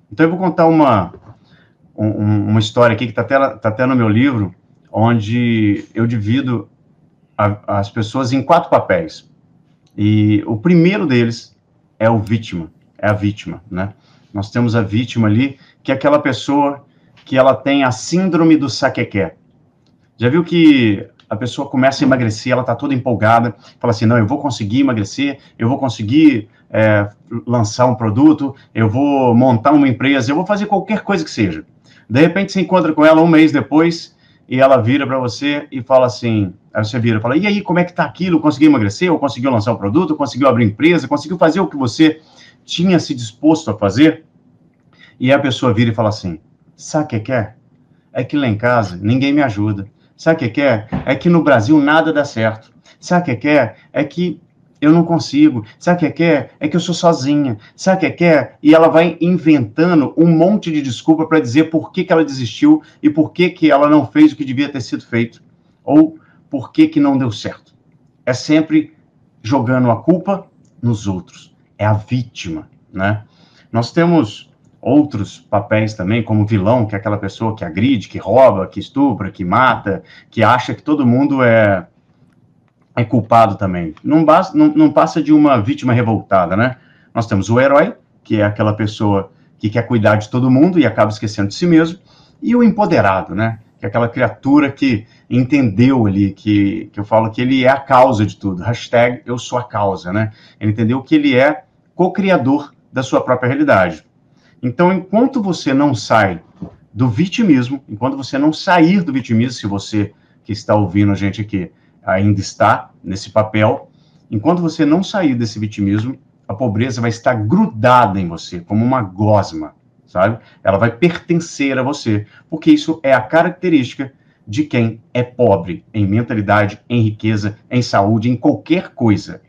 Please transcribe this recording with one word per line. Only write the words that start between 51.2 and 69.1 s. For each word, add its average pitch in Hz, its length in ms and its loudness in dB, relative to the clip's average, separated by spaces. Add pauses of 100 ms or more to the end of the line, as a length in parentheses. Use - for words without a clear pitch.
no 170 120 4
Brasil 139 380 2
nada 156 320 2
dá 147 140 -2
certo. 110 440 -6 (300)
Sabe 175 220 -2
o - 20 -4
que 123 120 -4
que 143 120 -4
é? 139 280 2 (140)
É 143 140 -2
que 175 340 -6 (400)
eu 147 140 4
não 170 100 4
consigo. 147 640 0 (140)
Sabe 175 180 0
o 175 40 -4
que 147 100 0
que - 120 -4
é? 151 280 0 (100)
É 147 80 -2
que 170 80 -2
eu 170 40 0
sou 170 140 -4
sozinha. 143 640 0 (180)
Sabe - 220 -2
o - 40 -4
que 139 180 -4
que 170 80 0
é?" 151 360 2
E 151 120 8
ela 160 140 6
vai 170 300 2
inventando 156 1000 0
um 165 80 6
monte 170 440 2
de 151 120 -2
desculpa 156 440 0
pra 160 140 2
dizer 156 300 0
por 160 200 -4
que 180 140 -4
que 175 80 -2
ela 165 100 4
desistiu 143 600 0 (200)
e 143 60 4
por 151 240 -2
que 175 160 0
que 165 220 0
ela 143 180 4
não 151 180 4
fez 151 260 4
o - 40 -14
que 147 80 -6
devia 131 240 -4
ter 135 140 -8
sido - 240 -10
feito. 117 360 -4 (400)
Ou 156 360 2 (320)
por 131 200 -8
que 156 160 4
que 156 140 0
não 139 160 2
deu 127 160 -2
certo. - 420 -14 (520)
É 127 80 -2
sempre 151 580 0 (500)